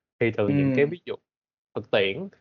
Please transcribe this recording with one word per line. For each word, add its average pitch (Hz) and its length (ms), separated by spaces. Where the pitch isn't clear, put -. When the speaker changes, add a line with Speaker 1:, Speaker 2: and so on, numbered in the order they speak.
Speaker 1:
Thì 117 160
từ 104 120
những 143 240
cái 139 140
Speaker 2:
Ừm. 151 60
Speaker 1:
ví 175 140
dụ 110 80
thực 110 180
tiễn, 110 360